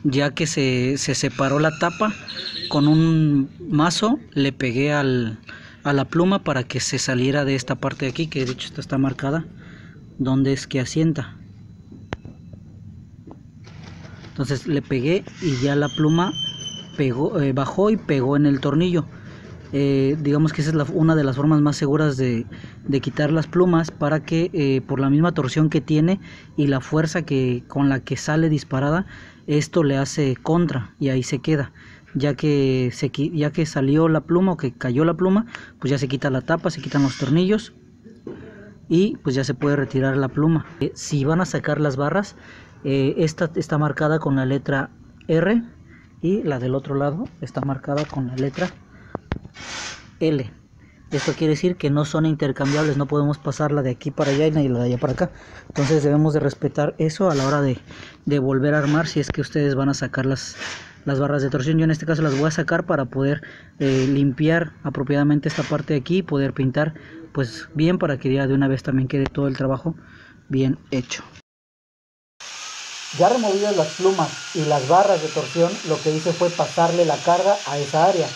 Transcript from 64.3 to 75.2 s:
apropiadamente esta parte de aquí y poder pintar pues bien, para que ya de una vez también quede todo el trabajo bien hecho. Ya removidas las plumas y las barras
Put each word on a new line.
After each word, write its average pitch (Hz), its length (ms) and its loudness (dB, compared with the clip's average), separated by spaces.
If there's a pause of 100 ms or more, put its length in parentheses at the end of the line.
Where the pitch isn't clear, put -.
apropiadamente 143 680 0
esta 147 140 -4
parte 147 300 -2
de 143 60 2
aquí 165 180 0
y 190 60 0
poder 139 300 0
pintar 147 400 0 (380)
pues - 420 -6
bien, 165 240 2
para 147 220 0
que 135 120 -2
ya 135 160 2
de 135 60 2
una 139 140 2
vez 135 160 0
también 131 240 0
quede 135 180 0
todo 139 220 -2
el 135 100 -4
trabajo 135 380 -2 (540)
bien 135 280 2 (140)
hecho. - 320 -6 (1900)
Ya 175 120 8
removidas 208 480 2
las 156 180 2
plumas 180 600 0
y 160 100 0
las 143 240 2
barras 185 320 6